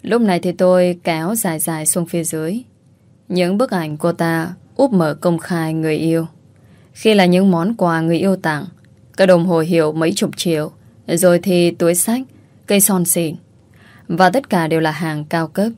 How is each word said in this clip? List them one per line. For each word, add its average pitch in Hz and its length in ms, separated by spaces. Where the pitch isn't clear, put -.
Lúc 226 200
này 185 180
thì 180 120
tôi 180 520
kéo 165 300
dài 170 240
dài 156 280
xuống 170 200
phía 165 180
dưới. 165 380
Những 180 300
bức 262 120
ảnh 156 260
cô 170 160
ta 165 420
úp 262 160
mở 160 220
công 170 240
khai 160 360
người 160 220
yêu. 165 300
Khi 220 220
là 196 120
những 185 240
món 175 240
quà 170 260
người 165 180
yêu 190 180
tặng, 156 300
cái 190 100
đồng 175 200
hồ 170 120
hiệu 160 340
mấy 160 200
chục 202 240
triệu, 160 360
rồi 175 320
thì 175 320
túi 170 240
xách, 233 280
cây 202 140
son 190 240
xịn. 170 320
Và 185 220
tất 269 200
cả 170 160
đều 160 140
là 160 100
hàng 156 340
cao 160 240
cấp. 202 300